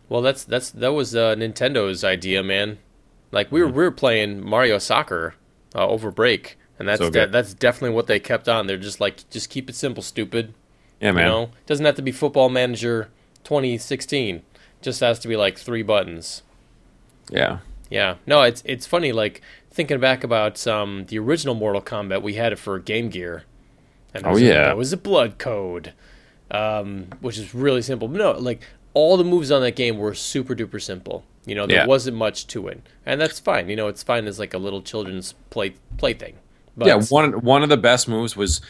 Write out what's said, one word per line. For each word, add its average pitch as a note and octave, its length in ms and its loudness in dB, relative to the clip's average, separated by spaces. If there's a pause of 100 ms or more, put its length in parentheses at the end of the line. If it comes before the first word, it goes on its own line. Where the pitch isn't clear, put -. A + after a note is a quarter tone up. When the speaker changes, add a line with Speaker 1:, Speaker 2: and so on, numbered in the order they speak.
Speaker 1:
Well, A#2+ 140 -2
that's, C3+ 220 0
that's, - 280 -4
that A#2+ 200 0
was, B2+ 220 -2
uh, A2+ 220 2
Nintendo's G#2+ 680 -2
idea, F#2+ 380 0
man. G2+ 360 -2 (540)
Like, G2+ 180 0
we D3+ 120 2
were, E3 60 2
Speaker 2:
Mm-hmm. B2 80 -4
Speaker 1:
we D#3+ 80 2
were F3 60 2
playing G#2+ 540 0
Mario A2 340 2
Soccer, F2 560 -2 (400)
uh, F#2+ 120 0
over A2 240 -2
break. A2+ 480 0 (200)
And G2 100 -6
that's G2+ 120 0
Speaker 2:
So F2 100 2
Speaker 1:
de-, A2+ 100 4
Speaker 2:
good. G2+ 120 2
Speaker 1:
that's A2 220 0
definitely B2 400 0
what A#2 140 0
they G#2+ 120 2
kept - 280 -2
on. A2+ 180 2
They're G2 100 -2
just G2 240 -12
like, G2+ 300 -2
"Just - 200 -10
keep B2+ 200 -10
it A#2 60 -14
simple, A#2 260 -6
stupid." A2 520 -4 (460)
Speaker 2:
Yeah, G#2 120 2
man. F2 140 4
Speaker 1:
You F#2 40 4
know? A#2 200 -2 (160)
Doesn't D3 200 0
have C#3+ 100 4
to D3 60 -8
be B2+ 100 -2
Football C#3 360 2
Manager A#2 600 -2 (360)
twenty C3 340 0
sixteen. B2+ 640 -4 (400)
Just - 180 -6
has A#2 200 2
to - 80 -10
be, A2+ 80 -2
like, G2+ 200 2
three A#2 260 -6
buttons. F2+ 600 -2 (880)
Speaker 2:
Yeah. - 280 0 (320)
Speaker 1:
Yeah. G2 260 -2 (100)
No, C#3+ 160 6
it's, A#2+ 240 2
it's C3 200 -8
funny, E3+ 260 0
like, G#2+ 280 -2 (300)
thinking D3 280 -2
back C3 260 2
about, G#2+ 420 0
um, G2+ 400 -2
the A2 120 -8
original C3+ 360 -2
Mortal G#2+ 260 0
Kombat, G2 400 -6
we G2+ 140 -6
had A2+ 180 -2
it G2 60 -8
for G2 200 -6
Game A2 300 -4
Gear. F2 360 -8 (680)
And - 120 -10
there - 60 0
Speaker 2:
Oh, F2+ 40 4
Speaker 1:
was A2 80 6
a, - 20 8
Speaker 2:
yeah. A2+ 80 8 (140)
Speaker 1:
there C#2 100 2
was C3 160 -2
a F#3+ 60 -4
blood C#3+ 400 2
code, F2+ 560 -8 (560)
um, G#2 560 -4 (140)
which A2+ 180 -8
is G#2 160 -12
really B2+ 280 2
simple. A2+ 260 -4
But D#3 100 -4
no, G3 140 4
like, A#2+ 300 -4 (300)
all E3 240 6
the F3+ 80 4
moves F3 260 2
on C#3 120 6
that A#2+ 140 0
game A#2+ 220 0
were G#2 160 -2
super C3 400 -4
duper G#2+ 280 -8
simple. F#2 420 -10 (220)
You G2+ 80 -8
know, G#2 120 -2
there F#2+ 120 4
Speaker 2:
Yeah. D#2 80 6
Speaker 1:
wasn't C3 300 2
much A2 320 -4
to F#2+ 200 -10
it. - 140 -14 (240)
And C3+ 140 -2
that's D#3 200 -2
fine. B2 280 -2
You G#2 80 -4
know, G#2+ 120 -2
it's G#2 140 -10
fine A#2+ 240 -2
as, G2+ 120 -10
like, G2+ 160 -8
a F#2 40 -6
little G2 240 -6
children's F#2+ 500 -8 (180)
play, G2 240 -4 (220)
plaything. - 380 -4 (420)
But A2+ 120 2
Speaker 2:
Yeah, A2+ 200 8
one, C#3 320 2
one C3 220 4
of D3+ 60 2
the D3 80 8
best A#2+ 320 4
moves A2+ 280 -2
was G2 340 0